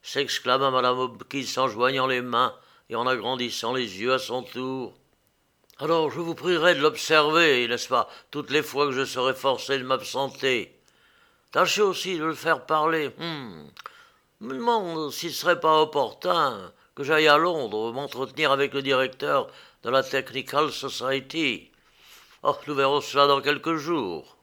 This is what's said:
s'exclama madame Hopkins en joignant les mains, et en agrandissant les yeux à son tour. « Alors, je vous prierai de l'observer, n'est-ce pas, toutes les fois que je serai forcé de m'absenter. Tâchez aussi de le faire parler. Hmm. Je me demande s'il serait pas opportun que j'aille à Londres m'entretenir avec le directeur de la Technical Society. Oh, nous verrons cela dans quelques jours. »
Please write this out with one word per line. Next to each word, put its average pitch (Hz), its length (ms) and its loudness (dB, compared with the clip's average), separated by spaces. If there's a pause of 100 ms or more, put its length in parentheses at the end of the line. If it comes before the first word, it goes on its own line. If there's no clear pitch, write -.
s'exclama 135 680 0
madame 127 260 2
Hopkins 127 600 -6
en 131 100 2
joignant 127 400 0
les 127 140 0
mains, 123 340 2 (340)
et 113 60 -6
en 117 120 0
agrandissant 123 680 -2
les 107 280 -4
yeux 123 120 2
à 131 60 2
son 123 240 -6
tour. « 127 500 -8 (880)
Alors, 156 320 0
je 170 80 -10
vous 165 160 -6
prierai 175 400 4
de 139 60 -2
l'observer, 151 880 4
n'est-ce 117 200 -4
pas, 123 220 2 (220)
toutes 147 200 -8
les 147 120 2
fois 139 240 0
que 135 40 -2
je 131 140 0
serai 131 280 -2
forcé 135 440 0
de 127 60 -4
m'absenter. 131 920 -2 (760)
Tâchez 175 300 2
aussi 185 360 0
de 151 80 -4
le 160 80 -2
faire 165 320 -2
parler. 156 520 0
Hmm. 127 500 -10 (760)
Je 214 60 -12
me 262 80 -8
demande 185 560 -2
s'il 165 220 -8
serait 170 260 0
pas 156 220 4
opportun 143 920 -2 (220)
que 139 80 -8
j'aille 156 260 4
à 147 80 10
Londres 117 560 0
m'entretenir 135 580 -2
avec 135 220 2
le 139 80 -2
directeur 135 680 0 (360)
de 113 60 -6
la 131 140 2
Technical 135 680 -2
Society. 135 1000 -6 (720)
Oh, 143 140 0 (100)
nous 147 80 -4
verrons 139 240 2
cela 139 280 2
dans 139 140 4
quelques 147 340 -2
jours. » 139 680 -4